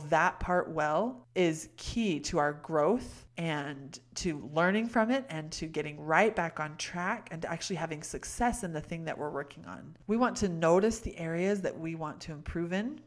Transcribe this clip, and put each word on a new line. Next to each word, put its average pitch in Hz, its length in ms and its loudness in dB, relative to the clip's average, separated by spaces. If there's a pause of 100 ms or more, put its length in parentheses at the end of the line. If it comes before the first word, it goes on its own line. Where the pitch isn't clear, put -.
that 160 300 4
part 180 300 2
well 160 640 0
is 165 400 2
key 196 460 -2
to - 160 -2
our 147 160 4
growth 160 720 0 (120)
and 143 600 -4 (160)
to 147 380 -4
learning 196 340 4
from 226 240 2
it 269 180 2
and 156 200 -6
to - 160 -6
getting 151 340 -4
right 165 360 6
back 170 240 -2
on 151 160 -4
track 185 560 -4
and 165 140 -6
actually 170 320 -4
having 156 260 -6
success - 600 -2
in 170 100 -4
the 156 80 -2
thing 165 240 -8
that 151 120 -4
we're 147 120 -4
working 147 360 -8
on. 92 300 -14 (120)
We 214 100 2
want 247 200 4
to 196 120 2
notice 170 500 6
the - 180 -10
areas 175 440 0
that - 160 -2
we 160 180 -6
want 156 260 -8
to 165 120 -10
improve 170 400 -4
in, 233 340 -2